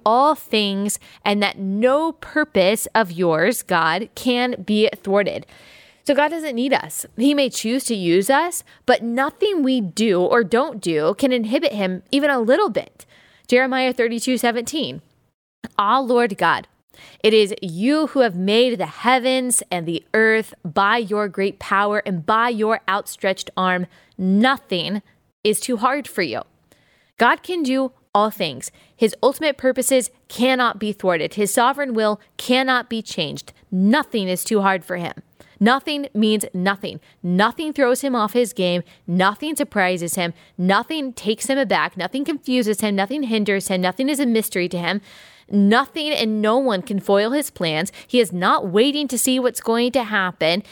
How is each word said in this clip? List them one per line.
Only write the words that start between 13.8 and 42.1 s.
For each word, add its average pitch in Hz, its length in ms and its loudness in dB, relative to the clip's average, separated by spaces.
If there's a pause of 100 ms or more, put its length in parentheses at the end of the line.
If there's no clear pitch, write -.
thirty-two 233 440 0
seventeen, 233 640 -4 (800)
"Ah, 214 220 2
Lord 240 360 0
God, 160 300 0 (560)
it 220 100 6
is 214 300 4
you 240 460 0
who 277 120 2
have 226 140 2
made 208 440 2
the 175 80 -4
heavens 254 840 0
and 170 160 -4
the 165 260 -4
earth 220 420 2 (100)
by 196 340 2
your 208 300 -2
great 196 320 -4
power 208 440 0
and 170 220 -4
by 226 220 2
your 214 400 0
outstretched 190 680 -4
arm. 180 300 0 (320)
Nothing 196 840 0 (420)
is 214 160 0
too 247 160 -4
hard 254 320 -2
for - 140 -4
you." 120 200 -4 (720)
God 262 280 2
can 359 180 -4
do 262 300 0 (200)
all 208 180 2
things. 160 420 -8 (240)
His 220 260 0
ultimate 277 340 2
purposes 262 540 0 (160)
cannot 247 540 0
be 214 100 -4
thwarted. 170 440 -2
His 208 200 -2
sovereign 262 400 0
will 214 260 0 (180)
cannot 254 520 0
be 226 120 -6
changed. 143 500 -8 (180)
Nothing 202 560 2
is 185 160 -4
too 208 200 0
hard 190 220 0
for 175 120 -8
him. 170 260 -10 (360)
Nothing 277 540 0
means 214 400 0
nothing. 196 460 -4 (240)
Nothing 220 500 0
throws 254 280 2
him 269 160 -2
off 214 160 -2
his 240 200 0
game. 175 300 -2 (240)
Nothing 208 480 0
surprises 180 640 -2
him. 175 180 -4 (240)
Nothing 240 540 0
takes - 340 -6
him 269 100 0
aback. 185 400 0
Nothing 185 280 -6